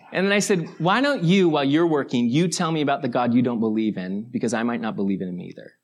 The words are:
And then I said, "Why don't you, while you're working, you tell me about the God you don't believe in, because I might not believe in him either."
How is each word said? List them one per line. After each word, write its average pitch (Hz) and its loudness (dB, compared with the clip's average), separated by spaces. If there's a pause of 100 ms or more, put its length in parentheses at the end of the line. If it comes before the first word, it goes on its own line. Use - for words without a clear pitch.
(140)
And 185 0
then 196 2
I 208 2
said, 185 0
"Why 190 2
don't 277 0
you, 180 4
while 147 2
you're 160 2
working, 131 0
you 185 2
tell 165 -2
me 160 0
about 139 0
the 131 -2
God 120 0
you 127 4
don't 120 0
believe 110 0
in, 95 -6
because 117 -4
I 113 0
might 120 -2
not 110 -4
believe 98 -2
in 92 -6
him 90 -8
either." - -16 (100)